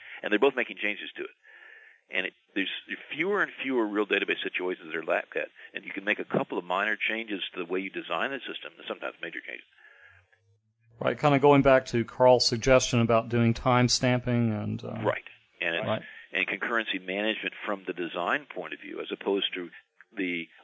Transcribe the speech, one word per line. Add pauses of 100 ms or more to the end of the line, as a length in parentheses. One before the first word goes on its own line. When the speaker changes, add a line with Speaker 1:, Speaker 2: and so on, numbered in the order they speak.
(220)
Speaker 1:
and
they're
both
making
changes
to
it. (840)
And
it, (200)
there's (460)
fewer
and (120)
fewer
real
database
situations
that
are
like
that, (240)
and
you
can
make
a
couple
of
minor
changes (140)
to
the
way
you
design
the
system,
and
sometimes
major
changes. (1400)
Speaker 2:
Right,
kinda
going
back
to
Carl's
suggestion
about
doing
time
stamping
and,
uh,
Speaker 1:
Right, (380)
and
it's,
Speaker 2:
Right. (320)
Speaker 1:
and
concurrency
management (100)
from
the
design
point
of
view,
as
opposed
to (440)
the, (140)